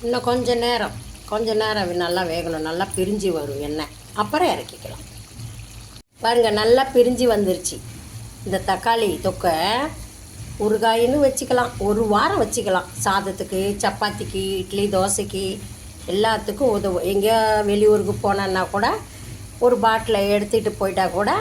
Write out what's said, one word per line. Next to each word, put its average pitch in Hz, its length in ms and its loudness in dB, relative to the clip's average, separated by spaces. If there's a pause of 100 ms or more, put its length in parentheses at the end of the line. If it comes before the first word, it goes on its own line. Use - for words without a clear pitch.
இன்னும் 240 240 0
கொஞ்ச 240 260 2 (120)
நேரம், 226 280 0 (380)
கொஞ்ச 220 300 0
நேரம் 214 280 0 (140)
நல்லா 175 180 0 (120)
வேகணும். 165 340 -4
நல்லா 175 180 -2 (120)
பிரிஞ்சு 196 400 0
வரும் 143 320 -4
எண்ணெய். 151 260 -6 (260)
அப்புறம் 294 320 0
இறக்கிக்கலாம். - 480 -10 (1200)
பாருங்க, 233 260 6 (120)
நல்லா 240 220 6 (100)
பிரிஞ்சு 247 400 4
வந்துருச்சு. 190 440 0 (680)
இந்த 190 120 -4 (120)
தக்காளி 214 400 2 (160)
தொக்கை 185 300 0 (1080)
ஊறுகாயின்னு 226 600 4
வச்சுக்கலாம். 254 480 0 (140)
ஒரு 208 160 2 (100)
வாரம் 233 300 4
வச்சுக்கலாம். 196 440 0 (180)
சாதத்துக்கு, 190 560 -2 (220)
சப்பாத்திக்கு, 196 600 -2 (180)
இட்லி, 196 240 -2 (100)
தோசைக்கு 196 480 0 (720)
எல்லாத்துக்கும் 214 640 2
உதவும். 180 340 0
எங்கேயோ 208 280 4 (320)
வெளியூருக்கு 208 520 4
போனோன்னா 196 400 0 (120)
கூட 208 120 2 (800)
ஒரு 247 180 6
பாட்டிலை 220 380 2 (160)
எடுத்துகிட்டு 208 420 0
போயிட்டா 190 260 0 (120)
கூட 208 240 2